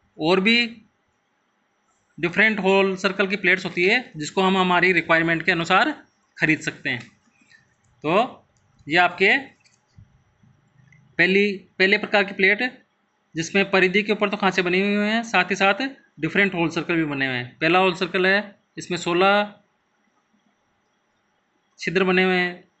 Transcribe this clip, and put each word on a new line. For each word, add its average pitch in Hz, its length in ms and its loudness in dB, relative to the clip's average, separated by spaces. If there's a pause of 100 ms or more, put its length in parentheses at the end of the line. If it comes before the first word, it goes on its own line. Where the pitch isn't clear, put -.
(160)
और 170 220 2
भी 226 180 2 (1600)
डिफरेंट 190 420 0
होल 190 360 2
सर्कल 190 320 -4
की 196 80 -6
प्लेट्स 185 300 -2
होती 175 180 -4
है, 233 340 0
जिसको 151 240 -4
हम 190 160 2
हमारी 180 340 2
रिक्वायरमेंट 165 520 0
के 190 80 0
अनुसार 185 400 2 (460)
खरीद 156 220 0
सकते - 300 -10
हैं। 120 100 -6 (1040)
तो 196 420 -2 (420)
ये 151 100 0
आपके 185 400 2 (1800)
पहली, 196 320 2 (280)
पहले 202 180 4
प्रकार 208 260 4
की 190 100 -6
प्लेट, 202 300 2 (720)
जिसमें 185 360 -2
परिधि 185 320 2
के 214 80 -4
ऊपर 208 180 -2
तो 202 80 -4
खांचे 190 240 0
बने 180 200 0
हुए 208 260 0
हैं, 226 160 -2
साथ - 280 0
ही 196 40 0
साथ 202 320 0 (320)
डिफरेंट 185 340 0
होल 170 160 -2
सर्कल 170 260 -4
भी 160 100 0
बने 135 220 -4
हुए 131 80 -4
हैं। 120 220 -10
पहला 165 220 2
होल 190 140 2
सर्कल 185 340 -2
है, 202 280 -2 (220)
इसमें 165 200 -8
सोलह 196 560 0 (2250)
छिद्र 185 240 -2
बने 185 200 2
हुए 185 120 0
हैं, 180 280 -4 (180)